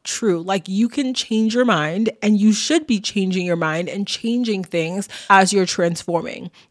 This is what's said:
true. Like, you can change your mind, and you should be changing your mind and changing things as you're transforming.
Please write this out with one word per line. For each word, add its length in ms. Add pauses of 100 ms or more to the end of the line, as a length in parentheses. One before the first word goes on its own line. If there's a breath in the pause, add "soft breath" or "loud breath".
true. 340
Like, 260
you 200
can 240
change 420
your 100
mind, 460 (120)
and 180
you 120
should 340
be 120
changing 460
your 120
mind 320
and 200
changing 560
things 440 (200 loud breath)
as 240
you're 140
transforming. 840 (200 soft breath)